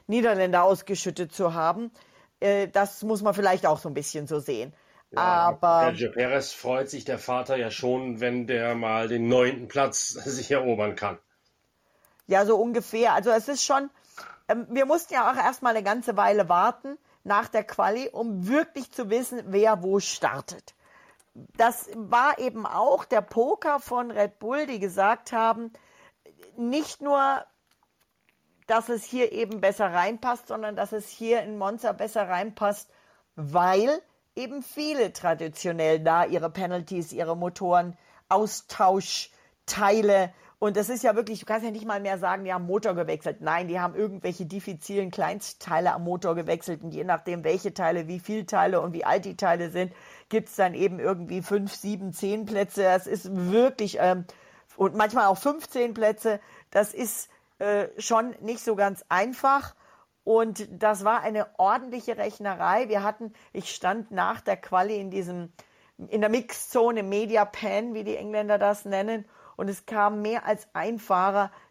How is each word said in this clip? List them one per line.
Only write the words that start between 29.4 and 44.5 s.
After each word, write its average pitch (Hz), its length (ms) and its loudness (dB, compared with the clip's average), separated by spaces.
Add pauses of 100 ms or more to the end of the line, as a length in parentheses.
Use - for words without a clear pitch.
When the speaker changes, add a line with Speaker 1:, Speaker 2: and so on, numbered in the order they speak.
Speaker 1:
besser 196 320 2
reinpasst, 226 540 -2
sondern 214 280 -8
dass 196 180 -4
es 208 160 -8
hier 226 340 0
in 208 160 -10
Monza 208 320 -2
besser 208 360 -4
reinpasst, 202 600 -4 (460)
weil 185 640 2 (340)
eben 254 280 -8
viele 294 500 -2
traditionell 160 840 0
da 165 260 4
ihre 165 240 0
Penalties, 175 600 -6
ihre 165 260 -2
Motoren, 175 580 0 (340)
Austauschteile, 196 2000 2 (260)
und 208 160 0
das 208 140 0
ist 247 140 -4
ja 220 120 4
wirklich, 220 260 -4
du - 40 -20
kannst 220 200 -2
ja 226 60 -6
nicht 214 140 -10
mal 208 140 -4
mehr 196 180 -4
sagen, 190 260 -2
die 185 80 -6
haben 180 140 -4
Motor 196 300 0
gewechselt. 156 460 -4
Nein, 165 260 -2
die 175 120 -4
haben 175 140 -2
irgendwelche 190 540 -4
diffizilen 190 640 -6